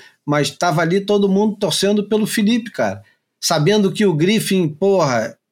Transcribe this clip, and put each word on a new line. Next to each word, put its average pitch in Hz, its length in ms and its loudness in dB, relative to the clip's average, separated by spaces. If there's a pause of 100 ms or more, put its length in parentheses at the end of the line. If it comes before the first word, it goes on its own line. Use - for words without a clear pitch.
(260)
mas 147 260 0
tava 175 300 -2
ali 175 200 0
todo 202 280 0
mundo 208 260 0
torcendo 202 520 -2
pelo 214 200 0
Felipe, 226 440 -2
cara. 104 300 -4 (400)
Sabendo 185 500 2
que 208 140 0
o 180 80 2
Griffin, 185 540 0
porra, 151 720 0 (140)